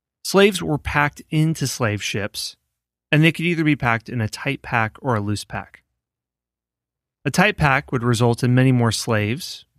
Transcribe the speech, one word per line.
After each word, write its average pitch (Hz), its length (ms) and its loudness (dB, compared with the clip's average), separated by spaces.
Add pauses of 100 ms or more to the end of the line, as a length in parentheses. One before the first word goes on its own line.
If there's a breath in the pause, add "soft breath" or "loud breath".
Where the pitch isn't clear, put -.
(240)
Slaves 196 380 2
were 156 160 -2
packed - 540 -2
into 156 340 0
slave 107 380 -4
ships, - 520 -8 (560)
and 156 120 4
they 160 80 6
could 160 140 -2
either 170 180 0
be 151 120 2
packed 113 340 -2
in 123 120 -4
a 107 80 -2
tight - 320 -8
pack 110 400 -4
or 127 140 -2
a 104 60 -2
loose 101 220 -4
pack. - 380 -14 (1400)
A 143 60 -4
tight 202 260 2
pack 143 340 0
would 123 120 -2
result 120 400 2
in 123 100 2
many 131 180 6
more 120 200 2
slaves 110 760 -4 (140)